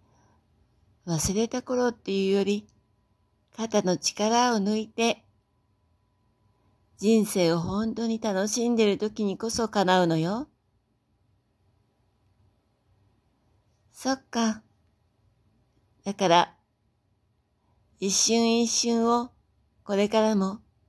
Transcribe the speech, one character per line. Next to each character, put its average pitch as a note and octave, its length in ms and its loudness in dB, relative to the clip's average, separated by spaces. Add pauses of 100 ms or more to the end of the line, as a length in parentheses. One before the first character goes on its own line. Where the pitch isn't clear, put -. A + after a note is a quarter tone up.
(1040)
忘 E3+ 300 -4
れ A3+ 140 -2
た B3 140 -6
頃 B3 260 -2
っ A#3 40 -2
て - 200 -10
い G3 200 0
う G3 40 2
よ G3 80 0
り、 G#3 240 -2 (880)
肩 A3 260 -2
の F3+ 140 0
力 A#3 580 0
を A3 40 0
抜 G#3 180 0
い A3 100 -4
て、 - 380 -4 (1700)
人 G#3+ 280 4
生 F3+ 280 2
を E3+ 40 0
本 G3+ 380 -4
当 A3+ 100 -4
に A3+ 140 -4
楽 G3+ 260 -2
し A#3 220 -2
ん A#3+ 80 0
で A3 100 4
る G3 120 2
時 G#3+ 260 -4
に G3 120 -2
こ A3+ 140 -6
そ A3+ 180 -2
叶 F#3 360 2
う - 20 4
の E3 100 2
よ。 F#3+ 300 -2 (3500)
そ C4 200 -4
っ C4 180 -6
か。 A3 320 -2 (1400)
だ G3+ 100 -8
か G3 140 0
ら、 E3+ 260 4 (1400)
一 F#3+ 140 -2
瞬 A#3 480 2
一 A#3 80 0
瞬 A#3 400 0
を A#3+ 240 0 (500)
こ G3+ 140 -4
れ G3+ 120 2
か A3 120 2
ら A3 160 2
も F#3+ 240 -2 (280)